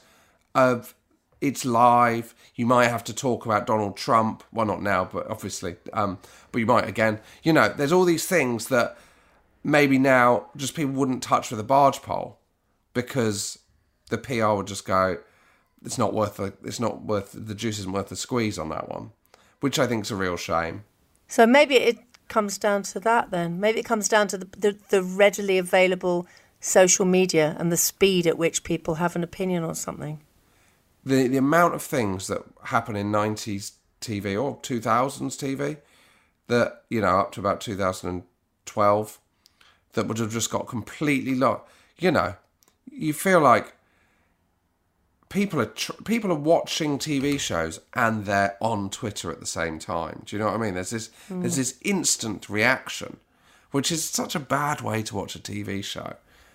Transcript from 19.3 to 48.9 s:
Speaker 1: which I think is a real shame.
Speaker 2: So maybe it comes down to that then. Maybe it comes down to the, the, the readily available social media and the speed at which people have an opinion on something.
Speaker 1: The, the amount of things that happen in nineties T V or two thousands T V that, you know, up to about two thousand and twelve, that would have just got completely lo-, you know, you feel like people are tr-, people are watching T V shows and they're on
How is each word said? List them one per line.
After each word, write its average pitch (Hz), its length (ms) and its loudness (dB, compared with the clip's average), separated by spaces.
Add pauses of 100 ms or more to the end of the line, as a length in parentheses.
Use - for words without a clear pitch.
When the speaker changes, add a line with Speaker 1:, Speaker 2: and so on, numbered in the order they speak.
Speaker 1:
which 139 180 -2
I 135 80 2
think 113 180 -2
is 98 60 -8
a 113 60 -4
real 92 200 -2
shame. 85 480 -4 (440)
Speaker 2:
So 233 180 4
maybe 277 300 6
it 226 220 2 (300)
comes 208 300 -2
down 202 260 0
to - 160 -10
that 226 300 0
then. 170 280 -4
Maybe 214 220 0
it 233 40 -4
comes 220 240 -2
down 214 200 4
to 196 100 -6
the, 190 180 -12
the, 202 220 0 (120)
the 196 120 4
readily 196 560 2
available 185 680 2 (340)
social 190 460 4
media 180 520 4
and 170 140 0
the 170 40 0
speed 185 500 2
at 160 120 2
which 165 240 0
people 165 340 -4
have 170 200 -2
an 175 80 -4
opinion 180 400 -4
on 165 100 -6
something. 151 460 -10 (840)
Speaker 1:
The, 131 240 4
the 131 100 2
amount 160 360 4
of 143 80 -6
things 101 460 -4
that 98 140 -4 (220)
happen 113 300 -2
in 101 160 -2
nineties 107 640 -2 (280)
T 104 200 -6
V 98 160 -4
or 123 260 -4
two 120 180 -6
thousands 131 560 -2
T 139 180 -6
V 143 220 -6 (680)
that, - 440 0
you 117 100 0
know, 92 180 4
up 98 140 0
to - 80 -12
about 95 200 0
two 110 160 -8
thousand 92 340 -2
and 90 120 -6 (440)
twelve, 104 520 2 (760)
that 107 120 -2
would 110 120 -4
have 113 140 -2
just 113 180 -4
got 101 180 -6
completely 131 640 -4
lo-, 127 280 0 (360)
you 175 140 2
know, 92 220 0 (580)
you 160 220 -4
feel 185 260 4
like 120 340 6 (1600)
people 190 300 0
are 107 60 2
tr-, - 260 -8 (120)
people 214 260 0
are 175 40 2
watching 147 640 0
T 143 200 -2
V 139 200 0
shows 82 420 -4 (140)
and 110 320 0
they're 101 340 2
on 107 300 -2